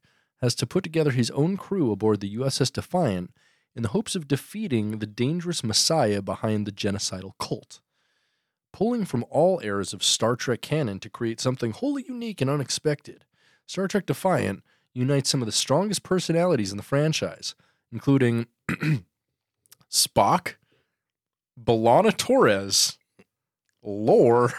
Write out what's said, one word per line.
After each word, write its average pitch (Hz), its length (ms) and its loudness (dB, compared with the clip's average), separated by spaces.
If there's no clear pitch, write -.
has 123 140 0
to - 140 -2
put 185 160 -2
together 160 260 0
his 120 220 0
own 175 240 0
crew 180 340 -2
aboard 104 300 2
the 101 80 -6
U 110 180 -6
S - 140 -2
S 131 100 0
Defiant 101 640 -2
in 117 60 -8
the 113 80 -2
hopes - 260 -4
of 156 120 -8
defeating 127 680 -2
the 107 80 -6
dangerous 156 560 -4
messiah 110 600 2
behind 104 440 -2
the 101 60 -8
genocidal 98 680 -6
cult. - 420 -10
Pulling 226 320 0
from 120 260 -2
all 165 340 2
eras 101 280 -4
of 98 120 -8
Star 117 320 2
Trek 120 240 -2
canon 123 400 -2
to - 100 -16
create 113 300 -4
something 127 320 -2
wholly 277 340 -4
unique 233 340 -8
and 135 100 0
unexpected, - 760 -4
Star 185 220 -4
Trek 190 180 0
Defiant 127 560 0
unites 131 360 2
some 135 120 0
of 113 40 -2
the 104 60 -4
strongest 185 520 0
personalities 165 640 0
in 101 60 -8
the 101 80 -10
franchise, 147 720 -2
including 120 560 2
<clears throat> 147 360 -2
Spock, - 640 2
B'Elanna 120 540 4
Torres, 107 840 2
Lore, 120 760 4